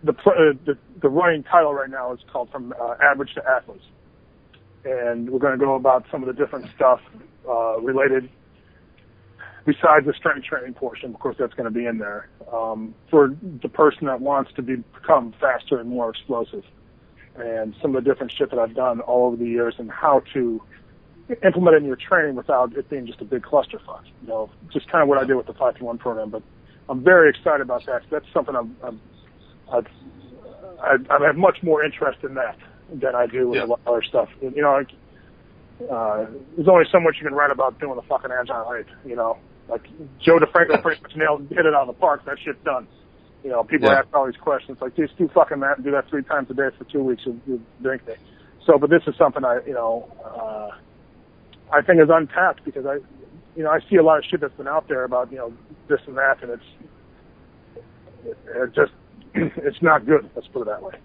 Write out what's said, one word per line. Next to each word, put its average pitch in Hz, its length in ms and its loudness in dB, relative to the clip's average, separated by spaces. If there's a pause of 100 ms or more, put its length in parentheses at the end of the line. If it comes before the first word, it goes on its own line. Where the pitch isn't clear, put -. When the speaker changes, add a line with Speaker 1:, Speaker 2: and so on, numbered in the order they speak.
Speaker 1:
the, 151 100 -2
pl-, 202 200 2
uh, 160 200 6 (120)
the, 143 120 -4 (240)
the 147 80 2
running 156 360 0
title 160 300 4
right 135 160 -6
now 127 220 -8
is 123 60 -12 (140)
called 123 180 -8
From, 123 300 -12
uh, 117 200 -6
Average 139 340 0
to - 140 -12
Athlete. 117 320 -2 (1040)
And 120 460 -4
we're 131 80 -2
gonna 135 180 2
go 135 200 2
about 127 340 2
some 139 140 -8
of - 20 -6
the 127 60 -6 (120)
different 131 300 -10
stuff, 127 260 4 (480)
uh, 113 320 -2
related 131 480 0 (1400)
besides 151 420 4
the 143 100 -2
strength 139 280 -4
training 127 300 -10
portion. 123 400 -10
Of - 60 -20
course, - 180 -6
that's 123 160 -4
gonna 117 160 -8
be 120 160 -4
in 113 120 -6
there, 104 300 -10 (240)
um, 113 420 -8 (160)
for 143 260 4 (260)
the 151 60 -8
person 151 380 2
that 127 140 -4
wants 139 360 -2
to 135 60 -8
be, 127 140 -6
become 120 640 -2
faster 131 380 -2
and 117 100 -10
more 120 220 -4
explosive. 117 540 -8 (760)
And 113 440 -6
some 143 120 -2
of 131 80 -2
the 127 80 0
different 131 280 -2
shit 139 120 -2
that 123 80 -4
I've 113 160 -2
done 123 260 -2
all 123 260 2
over 120 100 0
the 120 80 -4
years 117 340 -2
and 113 120 -14
how 139 320 2 (100)
to 117 300 -2 (840)
implement 175 300 6
it 156 80 8
in - 20 -8
your 131 120 -4
training 156 380 0
without 123 420 0
it 135 120 -8
being 131 180 -8
just - 140 -16
a 107 60 -12
big - 160 -4
clusterfuck. - 640 -4 (180)
You - 60 -20
know, 110 220 -6 (220)
just - 180 -8
kinda 160 140 4
what 139 140 4
I 135 60 0
did 135 100 0
with 131 120 -4
the 113 60 -14
five 123 240 -2
two 127 80 -14
one 117 140 -8
program. 110 320 -6
But 107 120 -12 (460)
I'm 127 160 -6
very 170 240 10
excited 147 320 2
about 123 260 -6
that. 123 240 -6
That's 151 220 -6
something 143 240 -4
I'm, 120 260 -6
I'm, 113 180 -14 (680)
I've, 120 160 -2 (920)
I, - 160 2 (140)
I 143 160 4
have 147 100 2
much 180 260 2
more 156 220 2
interest 143 380 -6
in 135 140 -10
that 117 200 -6 (340)
than 135 260 -6
I 123 100 0
do 123 220 -2
with 117 100 -2
Speaker 2:
Yeah. 104 60 -4
Speaker 1:
a - 20 -8
lot 117 180 -4
of - 40 -6
other 120 200 0
stuff. 117 200 0 (120)
You 135 220 -6
know, 143 100 4
like, 139 200 -2 (1000)
uh, 110 340 -4 (300)
there's 165 120 2
only 175 220 8
so 185 100 4
much 160 200 0
you 151 60 -8
can 139 80 -6
write 147 160 2
about 131 300 -2
doing 139 160 -8
the 117 60 -12
fucking 135 280 -4
Agile 120 480 -6
eight, 107 80 -12 (180)
you 123 120 -12
know. 113 200 -2 (320)
Like, 113 140 -8 (380)
Joe 165 180 6
DeFranco 170 420 4
pretty 160 220 -4
much - 140 -18
nailed, 147 320 -2
hit 165 180 0
it 151 80 4
out 139 80 4
of 131 60 -2
the 120 120 -10
park. 147 240 0
That 139 140 -10
shit's 139 260 -12
done. 127 220 -4 (560)
You 135 80 -10
know, 117 140 -2
people 135 240 2
Speaker 2:
Yeah. 139 100 6
Speaker 1:
ask 131 160 -2
all 139 120 2
these 123 100 -8
questions, 135 440 -4
like, 131 160 -10
"Just 151 220 -4
do 170 100 0
fucking 147 320 2
that 139 160 0
and 131 80 -12
do 143 80 -2
that 139 160 -2
three 143 140 -4
times 139 280 -4
a 135 40 -10
day 135 240 -2
for 127 60 -14
two 139 180 -4
weeks, 123 240 -4
and 120 200 -10
you 127 140 -6 (220)
drink 131 240 -6
it." - 120 -14 (460)
So, 143 140 6
but 143 120 2
this 165 160 6
is 139 100 -6
something 139 280 0
I, 123 220 0
you 135 80 -8
know, 117 340 -4 (160)
uh, 110 460 -12 (1000)
I 147 100 6
think 170 180 6
is 151 100 8
untapped 165 540 2
because 139 220 -10
I, 139 80 -4 (600)
you 165 80 -8
know, 151 60 0
I 160 180 2
see 202 80 4
a 165 60 8
lot 156 160 8
of - 60 -4
shit 170 160 -4
that's 139 160 -6
been 135 120 -12
out 151 200 -4
there 131 160 -2
about, 123 280 -4
you 135 60 -14
know, 117 140 -12 (360)
this 147 180 0
and 131 120 -12
that, 135 240 0
and 123 100 -12
it's, 113 120 -12 (1600)
it - 500 -8
just, 151 180 0 (200)
<clears throat> - 220 -20
it's 156 480 -4
not 151 240 4
good. 151 280 2
Let's - 140 -14
put - 140 -8
it 110 40 -8
that 104 160 -8
way. 117 120 -14 (100)